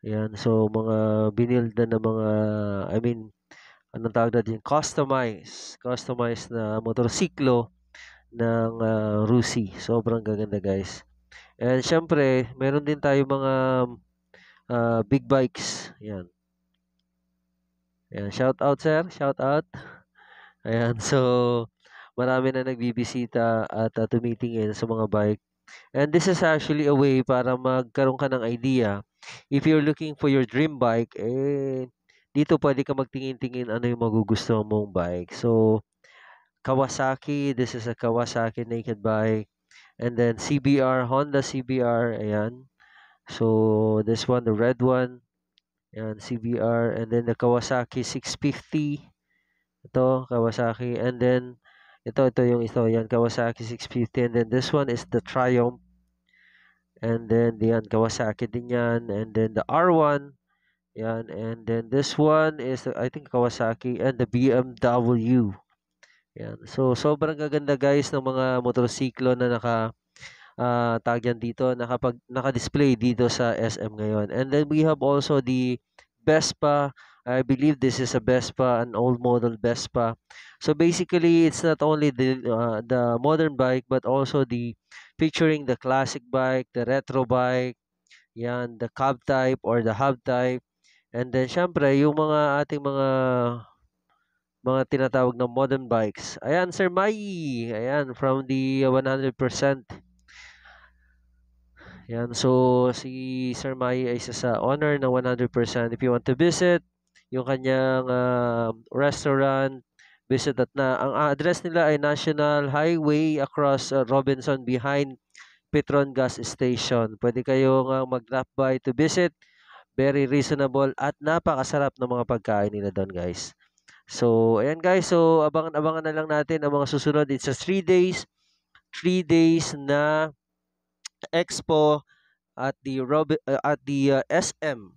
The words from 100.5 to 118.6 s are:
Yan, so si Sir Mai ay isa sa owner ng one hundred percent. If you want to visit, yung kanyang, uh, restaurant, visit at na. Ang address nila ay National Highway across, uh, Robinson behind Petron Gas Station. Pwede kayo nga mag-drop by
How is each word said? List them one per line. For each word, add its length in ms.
Yan, 320
so 560
si 640
Sir 160
Mai 320
ay 160
isa 80
sa 320
owner 400
ng 80
one 160
hundred 240
percent. 400
If 160
you 80
want 160
to 80
visit, 480
yung 160
kanyang, 560
uh, 640
restaurant, 880
visit 320
at 160
na. 240
Ang 120
address 320
nila 240
ay 80
National 720
Highway 720
across, 480
uh, 160
Robinson 560
behind 560
Petron 400
Gas 320
Station. 720
Pwede 240
kayo 480
nga 160
mag-drop 480
by 320